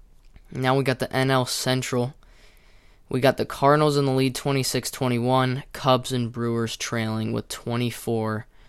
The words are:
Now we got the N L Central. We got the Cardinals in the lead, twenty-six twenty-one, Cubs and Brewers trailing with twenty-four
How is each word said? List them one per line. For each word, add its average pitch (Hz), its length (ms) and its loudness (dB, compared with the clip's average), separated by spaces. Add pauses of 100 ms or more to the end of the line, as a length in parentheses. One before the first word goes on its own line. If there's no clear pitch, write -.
(520)
Now 131 260 2
we 139 60 2
got 131 160 0
the - 160 -4
N 131 160 2
L 131 140 2
Central. 127 680 -2 (920)
We 131 140 -2
got 127 160 4
the 117 80 -2
Cardinals 147 500 4
in 143 80 2
the 135 80 2
lead, 131 240 2
twenty-six 135 560 -2
twenty-one, 127 800 0
Cubs 127 400 2
and 120 220 -2
Brewers 117 420 -2
trailing 110 560 -4
with 113 160 -4
twenty-four 113 960 -4 (240)